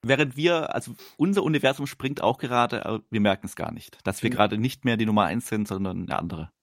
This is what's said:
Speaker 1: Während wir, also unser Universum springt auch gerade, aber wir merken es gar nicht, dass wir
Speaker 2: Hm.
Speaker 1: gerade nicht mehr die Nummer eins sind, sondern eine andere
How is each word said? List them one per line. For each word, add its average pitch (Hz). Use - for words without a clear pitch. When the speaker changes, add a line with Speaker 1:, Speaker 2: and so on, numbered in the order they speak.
Speaker 1:
Während 131
wir, 160
also -
unser 196
Universum 143
springt 139
auch 113
gerade, 120
aber 107
wir 110
merken 101
es -
gar 80
nicht, -
dass 95
wir 117
Speaker 2:
Hm. 123
Speaker 1:
gerade 104
nicht 123
mehr 120
die 110
Nummer 107
eins 87
sind, 107
sondern 95
eine -
andere 82